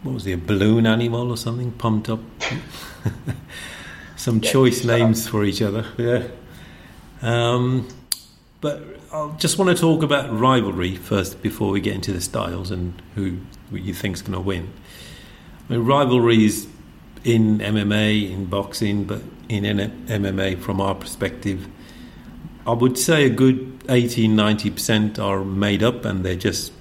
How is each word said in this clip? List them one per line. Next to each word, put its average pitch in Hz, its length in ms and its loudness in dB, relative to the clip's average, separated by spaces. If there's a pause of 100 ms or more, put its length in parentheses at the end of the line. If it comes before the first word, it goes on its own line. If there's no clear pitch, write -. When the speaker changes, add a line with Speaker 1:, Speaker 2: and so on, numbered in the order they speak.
Speaker 1:
what 131 100 -4
was 107 120 -6
he, 95 80 -2
a 90 40 -2
balloon 107 500 4
animal 117 440 0
or 113 60 -4
something, 120 360 -4
pumped 110 380 0
up. 110 100 -2 (800)
<laughs> - 1160 -10
Some 113 260 0
Speaker 2:
Yeah, - 80 0
Speaker 1:
choice 127 320 4
Speaker 2:
shut 117 80 0
up. 117 80 4
Speaker 1:
names 113 300 2
for 104 160 0
each 98 180 0
other, 107 240 -2 (100)
yeah. 120 280 0 (1000)
Um, 120 640 0 (720)
but 147 220 -4 (300)
I 151 260 -6
just - 200 0
wanna 185 160 4
talk 160 280 4
about 139 340 0
rivalry 101 600 2
first - 460 -2
before 104 280 -2
we 98 100 0
get 101 140 -4
into 98 180 -4
the 90 80 -4
styles 90 500 -6
and 90 300 -6 (140)
who 95 240 -4 (320)
you 98 240 -8
think's 95 280 -6
gonna 92 180 -6
win. 92 320 -4 (960)
I 113 60 -2
mean, 117 120 0
rivalries 120 800 4 (580)
in 113 360 4
M 104 160 0
M 104 160 2
A, 107 260 4 (140)
in 95 140 -6
boxing, 101 580 -2
but 101 180 -6 (260)
in 101 160 -2
N-, 104 440 -2
M 101 160 -2
M 95 160 -2
A 95 160 -2
from 95 240 -4
our 98 140 0
perspective, 95 720 -6 (1000)
I 120 60 0
would 123 260 4
say 151 280 4
a 120 40 6
good 127 580 2
eighty, 120 400 4
ninety 107 420 4
percent 107 480 0
are 98 260 -2
made 98 380 0
up 120 220 0
and 98 200 -2
they're 92 100 -2
just - 460 -2